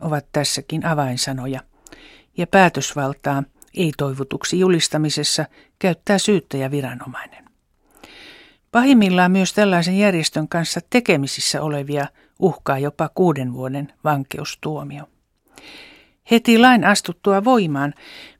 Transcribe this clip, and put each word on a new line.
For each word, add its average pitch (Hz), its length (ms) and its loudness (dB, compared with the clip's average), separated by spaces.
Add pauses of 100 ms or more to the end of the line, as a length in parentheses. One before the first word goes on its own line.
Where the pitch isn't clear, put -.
ovat 151 320 -4
tässäkin 151 540 -4
avainsanoja, 135 760 -4 (760)
ja 175 100 -2
päätösvaltaa 143 960 2 (340)
ei-toivotuksi 143 840 -4
julistamisessa 156 840 0 (340)
käyttää 190 400 0
syyttäjäviranomainen. 135 1300 -4 (1300)
Pahimmillaan 208 600 4
myös 190 200 0
tällaisen 185 460 2
järjestön 170 500 0
kanssa 170 320 -4 (100)
tekemisissä 147 720 0
olevia 143 440 -4 (320)
uhkaa 139 400 0
jopa 147 360 -4
kuuden 135 380 0
vuoden 131 400 -8 (120)
vankeustuomio. 147 1040 -6 (1200)
Heti 233 280 4
lain 240 260 6
astuttua 196 600 0
voimaan 156 500 0 (460)